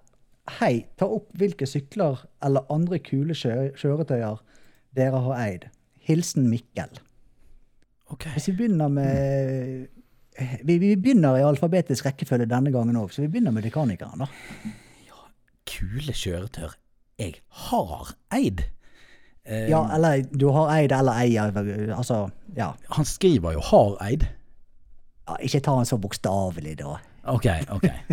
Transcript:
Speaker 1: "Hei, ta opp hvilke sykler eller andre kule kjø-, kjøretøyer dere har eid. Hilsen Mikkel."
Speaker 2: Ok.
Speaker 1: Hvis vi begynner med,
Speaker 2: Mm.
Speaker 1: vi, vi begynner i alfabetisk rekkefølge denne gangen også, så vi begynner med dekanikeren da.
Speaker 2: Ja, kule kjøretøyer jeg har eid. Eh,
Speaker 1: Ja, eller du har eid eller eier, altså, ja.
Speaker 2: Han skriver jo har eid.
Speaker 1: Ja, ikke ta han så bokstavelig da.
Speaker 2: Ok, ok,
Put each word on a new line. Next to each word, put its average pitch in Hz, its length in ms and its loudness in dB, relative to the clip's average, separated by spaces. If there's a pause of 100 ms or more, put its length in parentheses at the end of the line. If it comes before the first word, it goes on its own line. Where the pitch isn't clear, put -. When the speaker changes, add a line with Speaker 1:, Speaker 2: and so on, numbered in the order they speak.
(480)
Speaker 1:
"Hei, 131 380 0 (100)
ta - 100 0
opp 214 260 -4
hvilke 175 340 -2
sykler 143 600 -4 (160)
eller 139 260 2
andre 170 300 0
kule 143 340 -2
kjø-, 135 460 -4
kjøretøyer 139 600 -2 (540)
dere 131 320 2
har 131 140 -2
eid. 101 260 -4 (420)
Hilsen 160 440 2
Mikkel." 113 400 -4 (1200)
Speaker 2:
Ok. - 140 -12 (100)
Speaker 1:
Hvis 151 160 -4
vi - 20 2
begynner 180 360 2
med, 135 1000 0 (480)
Speaker 2:
Mm. 127 280 -6
Speaker 1:
vi, 170 140 4
vi 202 180 4
begynner 185 400 6
i 131 80 6
alfabetisk 160 640 2
rekkefølge 123 420 0
denne 127 240 2
gangen 120 240 2
også, 104 180 -4
så 135 80 -6
vi 147 60 -2
begynner 196 240 0
med 110 120 0
dekanikeren 113 540 -4
da. 131 80 -4 (800)
Speaker 2:
Ja, - 220 -20 (380)
kule 123 460 -6
kjøretøyer 90 600 -6 (460)
jeg 85 160 -8 (140)
har - 680 -6 (180)
eid. 160 280 0 (880)
Eh, 110 220 -4
Speaker 1:
Ja, 156 260 2
eller 156 280 4
du 135 280 2
har 151 220 4
eid 147 200 4
eller 131 200 4
eier, 113 400 2 (420)
altså, 107 360 -2 (260)
ja. 98 160 -4 (180)
Speaker 2:
Han 151 140 0
skriver 117 480 2
jo 78 80 -2
har 104 400 4
eid. 120 260 0 (1040)
Speaker 1:
Ja, 82 80 -8
ikke - 260 0
ta 139 140 2
han 123 100 2
så 127 120 0
bokstavelig 101 800 -4
da. 143 180 -10 (280)
Speaker 2:
Ok, 127 220 0 (240)
ok, 101 180 2 (240)